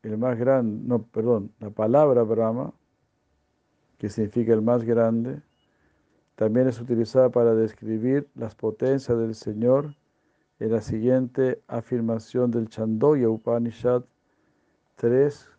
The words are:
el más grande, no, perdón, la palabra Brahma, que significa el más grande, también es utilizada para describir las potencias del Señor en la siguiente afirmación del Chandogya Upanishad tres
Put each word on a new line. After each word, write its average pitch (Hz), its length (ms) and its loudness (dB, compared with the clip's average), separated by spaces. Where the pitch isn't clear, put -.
el 107 140 -6
más 123 220 -2
grande, 120 480 0
no, 120 160 0
perdón, 113 560 -2
la 107 100 -12
palabra 120 540 2
Brahma, 113 500 -2
que 104 120 -6
significa 113 440 0
el 107 80 2
más 120 240 2
grande, 117 560 0
también 117 340 2
es 117 100 -8
utilizada 120 500 2
para 117 240 4
describir 113 800 -2
las 113 200 -10
potencias 127 600 -2
del 113 180 -4
Señor 127 600 -2
en 113 120 -2
la 113 100 0
siguiente 127 840 0
afirmación 117 840 -4
del 113 180 -4
Chandogya 113 580 0
Upanishad 117 760 -2
tres 135 640 0